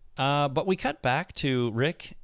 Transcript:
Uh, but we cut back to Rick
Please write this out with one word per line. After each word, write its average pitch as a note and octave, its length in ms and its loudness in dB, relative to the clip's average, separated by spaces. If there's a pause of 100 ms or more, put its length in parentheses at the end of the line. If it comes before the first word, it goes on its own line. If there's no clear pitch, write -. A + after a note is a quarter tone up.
(180)
Uh, C#3+ 300 2
but D3 180 -2
we F#3+ 100 2
cut - 260 -4
back C3+ 320 0
to B2 380 0
Rick C3+ 520 -2